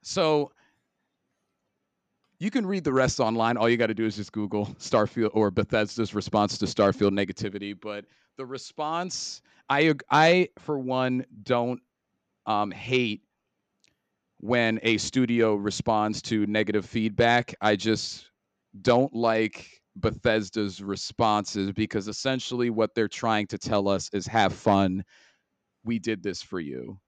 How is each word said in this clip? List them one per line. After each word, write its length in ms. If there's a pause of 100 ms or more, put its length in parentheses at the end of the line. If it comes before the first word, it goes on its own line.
So, 500 (1900)
you 120
can 160
read 180
the 80
rest 280
online. 360
All 120
you 80
gotta 180
do 120
is 100
just 160
Google 340 (120)
Starfield 560
or 160
Bethesda's 640
response 440
to 80
Starfield 440
negativity. 680
But 280 (300)
the 100
response, 960 (260)
I 200
ag-, 220
I, 380 (100)
for 200
one, 480 (160)
don't, 400 (640)
um, 240
hate 520 (1160)
when 440
a 160
studio 580
responds 680
to 240
negative 400
feedback. 720
I 160
just 540 (500)
don't 340
like 680 (140)
Bethesda's 880
responses 880
because 360
essentially 640
what 240
they're 140
trying 400
to 100
tell 300
us 240
is, 160
"Have 260
fun. 500 (800)
We 140
did 240
this 180
for 200
you." 480